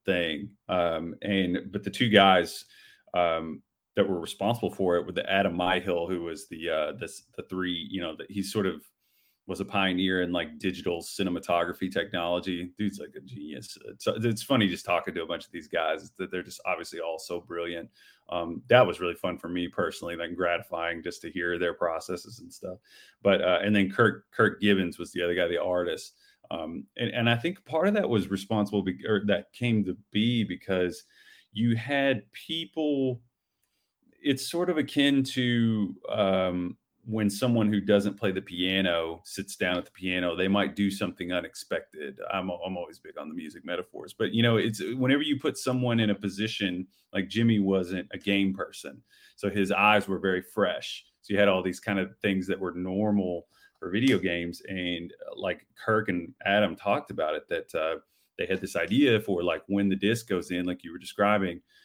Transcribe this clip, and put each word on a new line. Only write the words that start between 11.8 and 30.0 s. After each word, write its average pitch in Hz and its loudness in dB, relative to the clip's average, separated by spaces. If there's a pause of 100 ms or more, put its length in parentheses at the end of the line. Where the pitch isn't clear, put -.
technology. 87 -2
Dude's, 101 -4
like, 76 -14
a - -12
genius. 73 -14
It's, - -16
it's 110 0
funny 113 4
just 85 -4
talking 87 -2
to 85 -4
a - -6
bunch 82 -6
of - -20
these 80 -12
guys 82 -2
that 92 -6
they're 90 -6
just - -16
obviously 85 -6
all 82 -6
so 87 -8
brilliant. 85 -8 (400)
Um, 85 -6
that 123 8
was 87 -2
really 87 -2
fun 87 -4
for 85 -12
me 87 -4
personally, 85 -4
like, 85 -8
gratifying 85 -2
just 85 -10
to 82 -12
hear 87 -2
their 85 0
processes 87 -6
and 85 -20
stuff. 92 -12 (460)
But, 98 6
uh, 90 4
and 104 2
then 101 4
Kirk, - 2
Kirk 107 2
Gibbons 95 2
was 87 -12
the 87 -4
other 87 0
guy, 87 2
the 85 0
artist. 87 -2 (340)
Um, 82 -8 (120)
and, 120 -2
and 117 2
I 117 4
think 170 -4
part 165 0
of 208 4
that 208 2
was 104 2
responsible 101 0
be-, 92 -4
or 104 2
that 95 0
came 113 0
to 92 -4 (140)